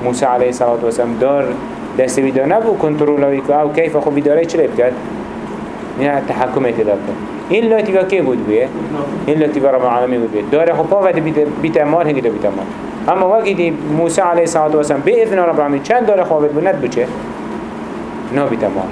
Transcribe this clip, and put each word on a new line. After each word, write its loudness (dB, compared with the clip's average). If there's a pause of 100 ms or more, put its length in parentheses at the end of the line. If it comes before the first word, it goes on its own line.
موسی -2
علیه 2
الصلاة 0
والسلام 0
دار 2 (540)
دست 2
ویدا 2
نبود 2
کنترل 2
وی 0
که 2
او 0
کیف 0
خود 0
ویداره 2
چی -4
لب 2
کرد؟ 2 (1040)
نه 0
تحکم -2
اعتداد 0
کرد. -2 (340)
این 2
لاتیفا 2
کی 0
بود 0
بیه؟ 2 (580)
این 0
لاتیفا 2
رب 2
العالمین 0
بود -2
بیه. -2
دار 4
خود 0
پا 2
و 4
دبیت 0 (260)
بیت 0
مال 2
هنگی 0
دبیت 0
مال. -4
اما 2
وقتی 2
دی 0 (240)
موسی 0
علیه 2
الصلاة 2
والسلام 2
به 4
اذن 2
رب 2
العالمین 0
چند 2
دار 4
خوابت 2
بود 0
ند 0
بچه؟ -2 (1300)
نبیت 0
مال. -2